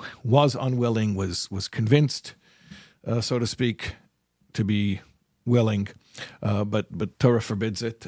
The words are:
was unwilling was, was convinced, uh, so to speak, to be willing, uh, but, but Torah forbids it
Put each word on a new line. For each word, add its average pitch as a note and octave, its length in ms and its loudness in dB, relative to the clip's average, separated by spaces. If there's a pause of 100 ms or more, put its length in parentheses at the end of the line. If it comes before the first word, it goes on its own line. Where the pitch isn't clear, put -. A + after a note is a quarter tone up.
(240)
was C3+ 360 4
unwilling A#2 540 0
was, F#2+ 380 -4
was G2 160 -6
convinced, C3 640 0 (720)
uh, A2+ 160 0
so B2 160 -2
to A#2 80 0
speak, - 480 -4 (600)
to A2+ 100 0
be G2+ 380 0 (440)
willing, A2 420 2 (540)
uh, G#2 220 0
but, G#2 260 -2
but F#2 300 -8
Torah A#2+ 240 4
forbids A2 400 -4
it - 240 -8